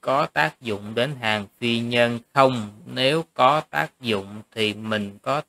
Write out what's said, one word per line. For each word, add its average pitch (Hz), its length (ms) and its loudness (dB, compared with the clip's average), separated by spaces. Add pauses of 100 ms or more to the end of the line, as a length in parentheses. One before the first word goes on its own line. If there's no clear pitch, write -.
có 139 240 2
tác 156 360 -2
dụng 107 340 -6
đến 131 200 0
hàng 107 320 -2 (120)
phi 117 200 0
nhân 120 400 0 (140)
không? 127 380 2 (140)
Nếu 131 480 0
có 135 280 4
tác - 400 -6
dụng 104 400 -4 (100)
thì 110 220 0
mình 104 480 -6
có 139 280 -2